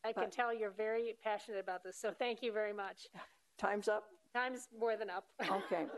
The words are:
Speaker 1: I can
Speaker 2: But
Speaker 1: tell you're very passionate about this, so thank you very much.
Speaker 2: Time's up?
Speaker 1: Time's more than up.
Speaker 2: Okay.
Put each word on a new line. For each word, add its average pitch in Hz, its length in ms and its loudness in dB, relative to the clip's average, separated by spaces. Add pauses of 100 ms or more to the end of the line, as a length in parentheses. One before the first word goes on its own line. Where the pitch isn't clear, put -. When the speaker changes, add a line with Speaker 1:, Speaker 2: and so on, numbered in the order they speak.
Speaker 1:
I 220 80 2
can - 120 6
Speaker 2:
But 196 60 -2
Speaker 1:
tell 240 220 2
you're 214 160 0
very 220 520 0
passionate 208 380 0
about 185 240 -4
this, 185 140 -10
so 214 200 0
thank 240 240 0
you 233 120 0
very 214 180 2
much. 196 360 -6 (500)
Speaker 2:
Time's 208 320 2
up? 214 160 2 (280)
Speaker 1:
Time's 254 360 -2 (100)
more 226 160 4
than 214 140 -4
up. 196 160 -4 (260)
Speaker 2:
Okay. 190 360 2 (100)